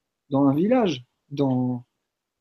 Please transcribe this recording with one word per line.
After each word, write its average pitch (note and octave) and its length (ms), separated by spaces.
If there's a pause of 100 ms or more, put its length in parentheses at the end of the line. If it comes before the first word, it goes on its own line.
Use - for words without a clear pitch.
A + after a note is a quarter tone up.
(320)
dans C#3 160
un C3+ 80
village, F#3 500 (240)
dans, B2+ 560 (560)